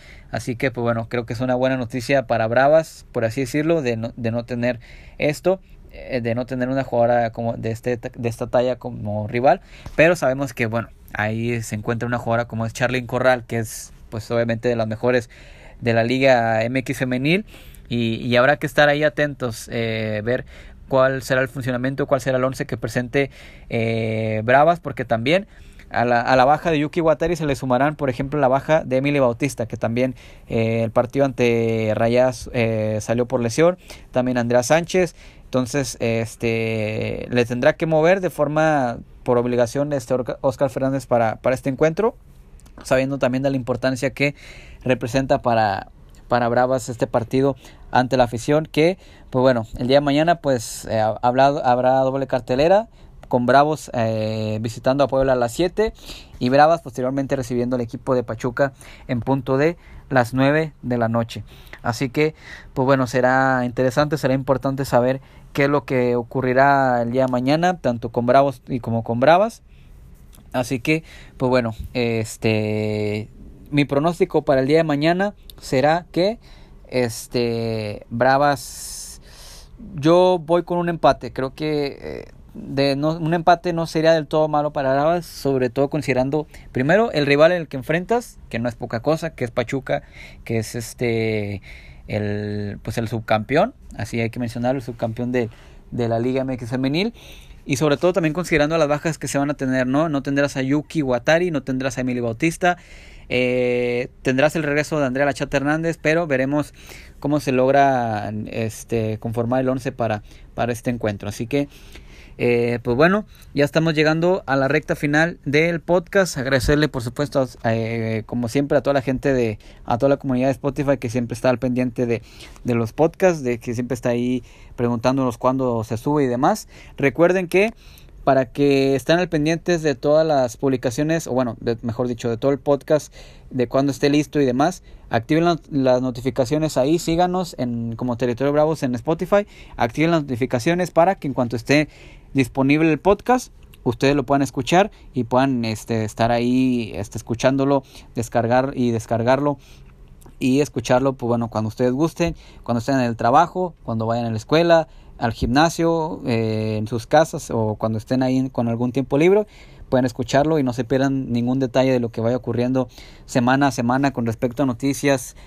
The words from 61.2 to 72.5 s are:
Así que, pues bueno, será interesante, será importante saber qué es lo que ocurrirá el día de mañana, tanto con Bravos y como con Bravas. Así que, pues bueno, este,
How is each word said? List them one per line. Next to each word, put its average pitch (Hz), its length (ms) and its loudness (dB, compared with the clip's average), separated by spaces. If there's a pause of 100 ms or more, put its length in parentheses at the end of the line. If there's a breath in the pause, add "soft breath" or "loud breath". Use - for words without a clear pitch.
Así 120 280 -4
que, 151 260 0 (400 loud breath)
pues 131 100 0
bueno, 131 220 2
será 127 580 2
interesante, 131 540 0
será 131 160 0
importante 135 500 -2
saber 127 360 2 (320 loud breath)
qué 143 100 2
es 139 60 2
lo 143 160 0
que 123 300 0
ocurrirá 127 840 2
el 117 100 -2
día 131 140 2
de 127 60 -2
mañana, 156 480 0
tanto 120 320 -4
con 120 160 0
Bravos 139 400 4
y 131 120 -4
como 117 240 -4
con 117 160 -4
Bravas. 175 440 4 (880 soft breath)
Así 127 260 -4
que, 156 240 -2 (340 loud breath)
pues 131 120 0
bueno, 120 240 0 (200)
este, 107 1400 -2 (420)